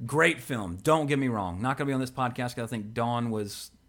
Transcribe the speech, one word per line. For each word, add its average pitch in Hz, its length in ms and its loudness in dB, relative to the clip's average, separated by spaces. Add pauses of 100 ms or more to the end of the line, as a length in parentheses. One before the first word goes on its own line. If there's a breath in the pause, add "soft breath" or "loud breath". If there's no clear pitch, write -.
Great 147 340 4
film. 104 420 -4
Don't 156 260 4
get 139 120 2
me 135 80 2
wrong. 98 340 0
Not 131 160 0
gonna 147 120 -2
be 135 40 2
on 131 60 2
this 127 120 -4
podcast 123 440 -2
'cause 120 80 -4
I 113 40 -4
think 110 260 -6
Dawn 120 360 0
was 107 420 -4 (180)